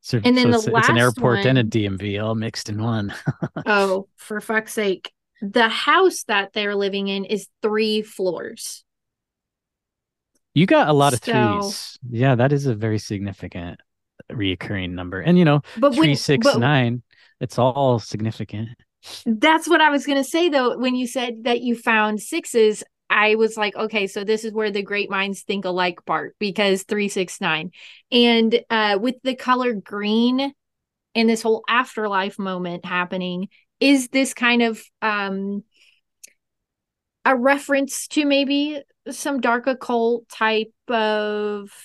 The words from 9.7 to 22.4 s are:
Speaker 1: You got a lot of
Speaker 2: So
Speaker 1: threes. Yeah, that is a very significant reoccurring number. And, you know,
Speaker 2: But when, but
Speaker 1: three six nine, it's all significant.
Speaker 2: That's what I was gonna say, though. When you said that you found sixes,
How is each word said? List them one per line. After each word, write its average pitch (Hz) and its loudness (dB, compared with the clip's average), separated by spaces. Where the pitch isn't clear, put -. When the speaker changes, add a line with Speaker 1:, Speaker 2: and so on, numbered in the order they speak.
Speaker 1:
You 156 4
got 294 4
a 151 4
lot 143 6
of 123 -2
Speaker 2:
So 240 -4
Speaker 1:
threes. 208 0
Yeah, 123 2
that 131 2
is 143 -2
a 120 0
very 107 -2
significant 95 -8
reoccurring 95 -6
number. 90 -8
And, 175 4
you 180 6
know, 147 4
Speaker 2:
But 269 4
when, - -
but - 0
Speaker 1:
three 311 4
six 226 2
nine, 123 2
it's - -6
all 127 2
significant. 110 -8
Speaker 2:
That's 302 2
what 320 4
I 311 6
was 285 0
gonna 277 0
say, 330 0
though. 262 0
When 254 -2
you 254 -4
said 240 -6
that 240 0
you 247 -2
found 214 0
sixes, 226 0